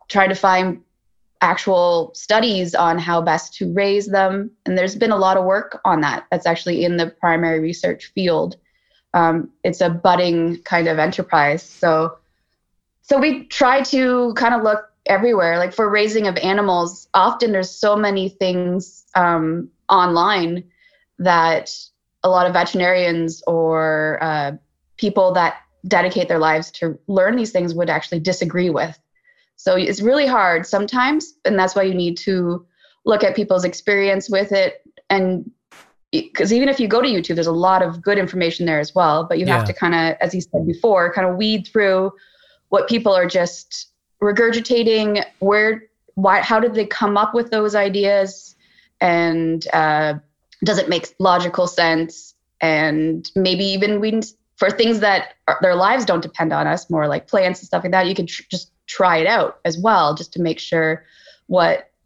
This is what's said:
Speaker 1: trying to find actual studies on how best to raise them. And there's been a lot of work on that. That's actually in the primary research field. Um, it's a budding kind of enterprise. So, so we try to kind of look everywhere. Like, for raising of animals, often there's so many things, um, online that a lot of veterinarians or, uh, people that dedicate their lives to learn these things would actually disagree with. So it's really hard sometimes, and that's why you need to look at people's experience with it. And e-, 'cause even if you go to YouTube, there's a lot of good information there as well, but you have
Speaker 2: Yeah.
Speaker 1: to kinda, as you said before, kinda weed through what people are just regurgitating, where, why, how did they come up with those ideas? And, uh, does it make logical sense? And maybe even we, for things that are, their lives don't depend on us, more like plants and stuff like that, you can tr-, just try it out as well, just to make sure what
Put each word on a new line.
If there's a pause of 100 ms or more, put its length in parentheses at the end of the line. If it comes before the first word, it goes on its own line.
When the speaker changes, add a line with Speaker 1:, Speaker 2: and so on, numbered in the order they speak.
Speaker 1:
trying
to
find (580)
actual
studies
on
how
best
to
raise
them. (160)
And
there's
been
a
lot
of
work
on
that.
That's
actually
in
the
primary
research
field. (580)
Um, (140)
it's
a
budding
kind
of
enterprise.
So, (840)
so
we
try
to
kind
of
look (220)
everywhere.
Like,
for
raising
of
animals,
often
there's
so
many
things, (100)
um, (180)
online (540)
that (520)
a
lot
of
veterinarians
or,
uh, (460)
people
that (320)
dedicate
their
lives
to
learn
these
things
would
actually
disagree
with. (580)
So
it's
really
hard
sometimes, (120)
and
that's
why
you
need
to (400)
look
at
people's
experience
with
it. (280)
And (600)
e-,
'cause
even
if
you
go
to
YouTube,
there's
a
lot
of
good
information
there
as
well,
but
you
have
Speaker 2:
Yeah.
Speaker 1:
to
kinda,
as
you
said
before,
kinda
weed
through (560)
what
people
are
just (560)
regurgitating, (160)
where, (320)
why,
how
did
they
come
up
with
those
ideas? (460)
And,
uh, (500)
does
it
make
logical
sense? (260)
And
maybe
even
we, (360)
for
things
that (120)
are,
their
lives
don't
depend
on
us,
more
like
plants
and
stuff
like
that,
you
can
tr-,
just (140)
try
it
out
as
well,
just
to
make
sure (420)
what (160)